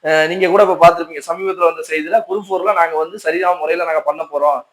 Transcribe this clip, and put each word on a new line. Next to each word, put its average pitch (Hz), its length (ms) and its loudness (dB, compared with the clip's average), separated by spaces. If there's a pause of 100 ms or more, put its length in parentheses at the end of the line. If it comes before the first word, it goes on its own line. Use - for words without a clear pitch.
அஹ், 156 240 2
நீங்க 185 220 0
கூட 196 140 4
இப்ப 175 260 6
பார்த்திருப்பீங்க, 165 380 0
சமீபத்துல 180 480 -2
வந்த 156 140 -12
செய்தியில 160 420 -2
குரூப் 202 200 -4
ஃபோர்ல 190 220 -2
நாங்க 165 240 0
வந்து 165 220 -6
சரியான 180 380 -2
முறையில 170 300 -4
நாங்க 160 140 -2
பண்ண 147 220 -4
போறோம் 143 400 -2 (100)